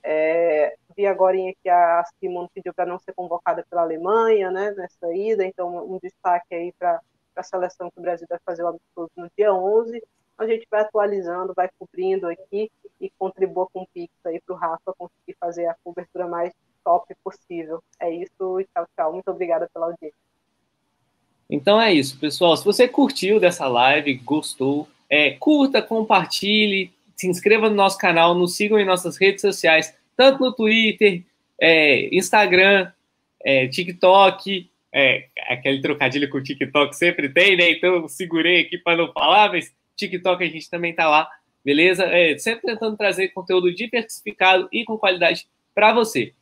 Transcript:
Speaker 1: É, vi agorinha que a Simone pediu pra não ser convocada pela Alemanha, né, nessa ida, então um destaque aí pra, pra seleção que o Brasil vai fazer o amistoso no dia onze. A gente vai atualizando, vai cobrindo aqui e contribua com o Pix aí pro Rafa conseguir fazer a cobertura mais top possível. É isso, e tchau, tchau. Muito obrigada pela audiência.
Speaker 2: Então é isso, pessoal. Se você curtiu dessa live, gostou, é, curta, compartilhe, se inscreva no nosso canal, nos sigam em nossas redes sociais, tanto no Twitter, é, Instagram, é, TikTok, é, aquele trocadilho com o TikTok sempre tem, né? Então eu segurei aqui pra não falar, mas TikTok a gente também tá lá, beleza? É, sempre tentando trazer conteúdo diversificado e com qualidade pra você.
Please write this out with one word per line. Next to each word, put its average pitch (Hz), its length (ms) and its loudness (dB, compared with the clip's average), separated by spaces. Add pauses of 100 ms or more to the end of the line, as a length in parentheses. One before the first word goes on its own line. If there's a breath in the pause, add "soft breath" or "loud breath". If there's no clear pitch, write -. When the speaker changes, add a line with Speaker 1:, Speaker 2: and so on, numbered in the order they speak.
Speaker 1:
É, 156 720 0 (200)
vi 202 120 0
agorinha 185 560 0
que - 40 -6
a 175 360 2 (160)
Simone 180 340 -8
pediu 185 180 -12
pra 175 140 -4
não 175 140 -10
ser - 140 -18
convocada 170 540 -6
pela 175 140 -4
Alemanha, 185 720 0
né, 202 260 -4
nessa 175 340 -10
ida, 196 320 -2
então 180 480 -8
um 185 60 -10
destaque 180 560 -4
aí 170 240 -8
pra, 170 240 -4 (320)
pra 185 80 -12
seleção 180 480 -8
que - 80 -20
o 175 60 -16
Brasil 170 260 -6
vai 175 160 -8
fazer 170 160 -8
o 175 60 -2
amistoso - 500 -10
no 349 180 -16
dia 208 160 2
onze. 220 520 -2 (340)
A 220 80 -6
gente 226 240 -4
vai 214 120 0
atualizando, 196 720 -4
vai 185 120 0 (120)
cobrindo 185 480 -4
aqui 190 440 -8 (300)
e 190 160 -10
contribua 185 560 -4
com 185 80 -12
o 185 100 -16
Pix 175 220 -14 (100)
aí 170 220 -8
pro 185 80 -12
Rafa 170 420 -8
conseguir - 440 -20
fazer 175 260 -6
a 165 180 -4
cobertura 175 440 -12
mais 175 260 -6 (300)
top 175 280 0 (120)
possível. 165 580 -12 (180)
É 175 120 -6
isso, 185 500 -8
e 190 40 -6
tchau, 170 300 -8
tchau. 160 180 -4
Muito 185 180 -10
obrigada 165 420 -4
pela 165 140 -6
audiência. 170 280 -12 (1300)
Speaker 2:
Então 196 320 2
é 220 120 4
isso, 135 260 0
pessoal. 156 380 2
Se - 80 -6
você 247 240 4
curtiu 220 500 2
dessa 170 300 2
live, 135 460 2
gostou, 139 720 -4 (240)
é, 147 220 2
curta, 277 500 2
compartilhe, 208 1120 0 (220)
se - 100 -8
inscreva 208 440 2
no 214 60 0
nosso 196 220 2
canal, 170 380 4
nos 175 220 0
sigam 208 200 2
em 202 80 4
nossas 180 300 -2
redes 196 240 2
sociais, 160 580 0 (200)
tanto 269 260 6
no 254 80 0
Twitter, 214 720 2 (340)
é, 147 560 4
Instagram, 190 760 4 (500)
é, 135 260 2
TikTok, 185 1000 2 (240)
é, 131 340 2 (200)
aquele 135 340 -4
trocadilho 143 480 -2
com 139 80 -8
o 135 60 -6
TikTok 139 500 -2
sempre 175 360 -2
tem, 180 260 4
né? 175 160 2
Então 180 240 0
eu 160 140 -4
segurei 170 540 0
aqui 175 140 -8
pra 170 200 -2
não 170 160 -2
falar, 180 360 4
mas 175 240 -6 (220)
TikTok 180 480 -4
a 170 40 -2
gente 156 220 -12
também 170 240 -6
tá 165 160 2
lá, 156 200 2 (340 loud breath)
beleza? 170 400 2
É, 170 340 2
sempre 226 280 -6
tentando 220 320 -6
trazer 190 320 -2
conteúdo 180 440 0
diversificado 202 960 0
e 226 140 -4
com 220 140 -8
qualidade 175 500 0 (260)
pra 214 200 4
você. 220 480 -2